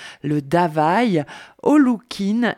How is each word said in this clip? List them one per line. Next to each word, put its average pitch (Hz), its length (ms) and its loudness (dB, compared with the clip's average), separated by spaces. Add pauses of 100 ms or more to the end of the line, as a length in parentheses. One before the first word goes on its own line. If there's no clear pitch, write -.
(240)
le 147 180 -2
Davai, 165 840 0 (360)
Oloukhin 233 960 0